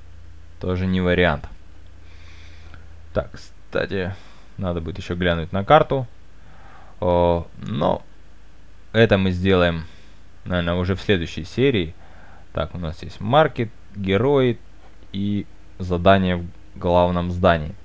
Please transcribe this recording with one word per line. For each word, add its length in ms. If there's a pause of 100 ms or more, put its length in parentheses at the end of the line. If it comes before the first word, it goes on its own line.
(580)
тоже 280
не 160
вариант. 440 (1700)
Так, 200
кстати, 840 (420)
надо 240
будет 180
еще 160
глянуть 380
на 100
карту. 440 (920)
О, 460 (120)
но 440 (920)
это 260
мы 120
сделаем, 540 (640)
наверное, 280
уже 200
в 80
следующей 420
серии. 500 (600)
Так, 200
у 40
нас 240
есть 180
маркет, 480 (260)
герои 640 (540)
и 340 (320)
задание 580
в 100 (300)
главном 540
здании. 440 (100)